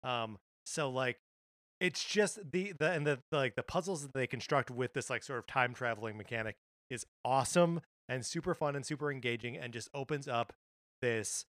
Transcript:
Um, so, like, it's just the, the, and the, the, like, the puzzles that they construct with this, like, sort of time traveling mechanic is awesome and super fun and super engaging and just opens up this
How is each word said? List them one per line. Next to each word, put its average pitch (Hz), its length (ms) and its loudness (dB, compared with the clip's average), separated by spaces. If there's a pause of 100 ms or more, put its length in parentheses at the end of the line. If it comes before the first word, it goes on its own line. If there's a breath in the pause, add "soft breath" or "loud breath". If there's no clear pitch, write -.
Um, 113 340 -2 (280)
so, 147 240 -2
like, 127 300 0 (600)
it's - 240 0
just 196 480 0
the, 185 220 0
the, 151 180 2
and 147 160 2
the, 139 140 2 (100)
the, 156 60 2
like, 131 180 2
the 127 80 -2
puzzles 175 400 -2
that 135 100 -12
they 131 140 2
construct 131 440 2
with 123 220 -2
this, 123 160 -4
like, 120 140 -2
sort 127 160 -6
of - 80 -10
time 123 260 2
traveling 113 440 -4
mechanic 110 380 -4 (340)
is 123 160 -8 (200)
awesome 160 560 4 (280)
and 127 160 -2
super 170 280 -2
fun 143 220 0
and 139 100 -4
super 147 260 -2
engaging 120 460 -2
and 120 160 -8
just 117 200 -8
opens 139 340 -4
up 120 260 0 (480)
this - 520 0